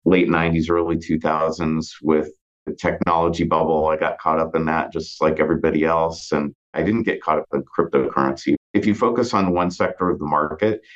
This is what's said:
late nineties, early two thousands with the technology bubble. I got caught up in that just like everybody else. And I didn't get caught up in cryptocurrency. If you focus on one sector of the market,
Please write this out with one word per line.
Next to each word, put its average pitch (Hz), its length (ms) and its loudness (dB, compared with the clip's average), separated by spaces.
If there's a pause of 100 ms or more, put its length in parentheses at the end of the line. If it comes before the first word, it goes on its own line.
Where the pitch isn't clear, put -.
late 90 240 4
nineties, 82 400 2
early 85 280 0
two 80 220 -2
thousands 80 840 -2
with 78 280 2 (360)
the 78 80 -8
technology 82 720 0
bubble. 80 440 2
I 78 100 0
got 78 200 -2
caught 80 220 0
up 80 160 -2
in 80 100 0
that 80 280 -2
just - 280 -6
like 78 200 2
everybody 80 420 2
else. 82 480 0
And 73 220 -2 (200)
I 80 100 -2
didn't 113 200 0
get - 180 -2
caught 78 180 0
up - 140 -8
in 69 100 -2
cryptocurrency. - 920 0 (180)
If 101 120 0
you 104 100 4
focus 120 380 0
on 98 200 2
one 87 180 0
sector 90 380 -2
of 80 100 -2
the 76 60 -6
market, 76 560 0 (140)